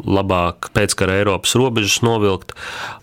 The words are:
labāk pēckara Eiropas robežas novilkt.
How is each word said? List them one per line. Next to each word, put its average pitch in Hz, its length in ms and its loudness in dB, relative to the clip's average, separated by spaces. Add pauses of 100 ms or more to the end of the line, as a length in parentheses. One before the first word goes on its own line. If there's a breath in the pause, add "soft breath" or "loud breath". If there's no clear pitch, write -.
labāk 95 720 0
pēckara 98 460 0
Eiropas 101 340 0
robežas 117 480 0
novilkt. 104 540 0 (480 loud breath)